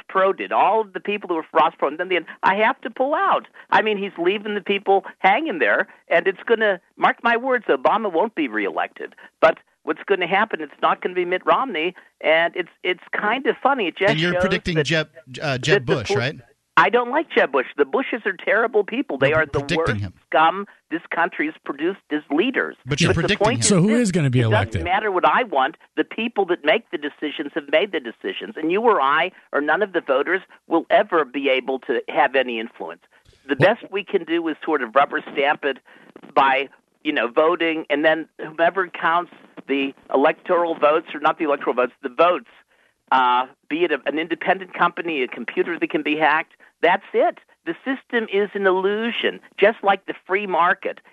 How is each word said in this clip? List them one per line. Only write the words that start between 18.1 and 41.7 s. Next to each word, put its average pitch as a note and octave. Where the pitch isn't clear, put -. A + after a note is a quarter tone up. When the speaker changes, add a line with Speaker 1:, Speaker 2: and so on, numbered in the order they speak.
Speaker 1:
are G3+
terrible G#3
people. A3
They C#3
Speaker 2:
You're D#3
Speaker 1:
are D#3
the D3
Speaker 2:
predicting C#3+
Speaker 1:
worst G2+
Speaker 2:
him. F#2+
Speaker 1:
scum E3+
this E3
country E3+
has D#3
produced D#3+
as D3+
leaders. C#3+
Speaker 2:
But C3+
you're E3+
Speaker 1:
But -
the E3
Speaker 2:
predicting G3+
Speaker 1:
point A#3
Speaker 2:
him. -
Speaker 3:
So F3+
who G3
Speaker 1:
this, A3+
Speaker 3:
is G#3
gonna D3+
be B2
Speaker 1:
it A#2
Speaker 3:
elected? -
Speaker 1:
doesn't B2+
matter G3+
what F3
I F3+
want. D3+
The D#3
people A3
that F3+
make F3+
the E3+
decisions D3
have C#3+
made F3+
the D#3+
decisions. G#2+
And D#3
you F#3+
or G#3+
I D3+
or C#3+
none D3+
of G3+
the E3+
voters C#3+
will E3
ever E3+
be C#3
able C3
to A#2+
have B2+
any B2
influence. F2+
The C3+
Speaker 3:
Well F3+
Speaker 1:
best -
we G3
can F#3
do E3
is D3
sort D3+
of A2+
rubber C#3+
stamp C#3+
it C3+
by, C3+
you D3+
know, A#2+
voting, D#3+
and D3
then D#3+
whomever E3+
counts E3+
the C3+
electoral E3
votes, D3+
or D3+
not D#3
the E3+
electoral C#3+